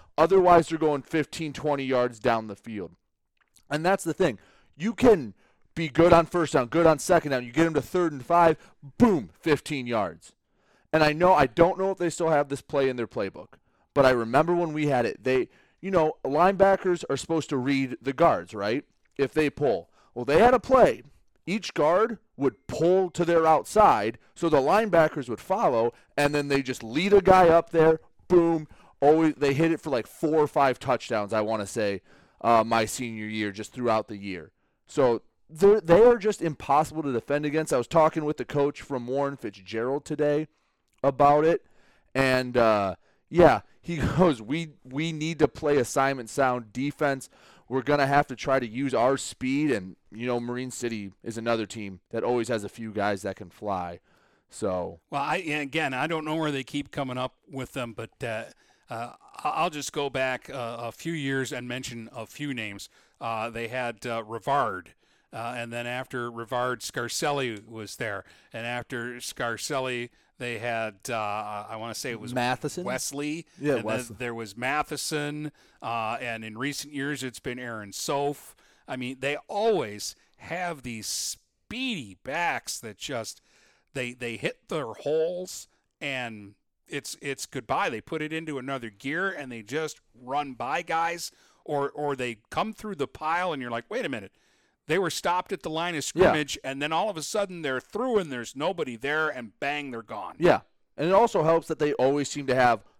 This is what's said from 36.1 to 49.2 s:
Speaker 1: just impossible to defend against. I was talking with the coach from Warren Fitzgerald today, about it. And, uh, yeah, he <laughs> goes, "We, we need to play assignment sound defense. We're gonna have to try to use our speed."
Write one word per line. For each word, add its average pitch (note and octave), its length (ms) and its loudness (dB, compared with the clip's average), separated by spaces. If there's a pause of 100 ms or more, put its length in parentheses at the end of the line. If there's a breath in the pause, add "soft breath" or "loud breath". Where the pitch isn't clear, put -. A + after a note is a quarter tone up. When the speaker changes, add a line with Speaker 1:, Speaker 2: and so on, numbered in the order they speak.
Speaker 1:
just G3+ 240 -2
impossible D#3 600 0
to C#3 100 -2
defend C#3+ 340 -2
against. D3+ 260 -2
I C3+ 60 2
was A#2+ 100 -2
talking D#3+ 360 2
with D3+ 120 -2
the B2 80 -6
coach C#3+ 380 -2
from B2 240 -8
Warren C#3 300 -2
Fitzgerald A2 680 -6
today, D3 440 0 (540)
about C#3+ 420 6
it. E3 200 2 (500)
And, B2+ 420 2
uh, G#2+ 400 4 (320)
yeah, D3+ 320 6 (200)
he E3+ 160 -8
<laughs> C3 220 -2
goes, D3+ 240 4
"We, D3+ 320 -6 (100)
we D#3+ 280 -6
need D#3 260 -6
to D3 100 4
play D3 300 -2
assignment C3+ 520 -2
sound B2 420 -2
defense. C#3 560 -4 (400 soft breath)
We're B2+ 140 -4
gonna C#3+ 240 2
have C#3+ 200 2
to B2 100 -10
try C3+ 240 0
to B2 60 -6
use B2 280 -4
our B2 220 4
speed." C#3 540 -2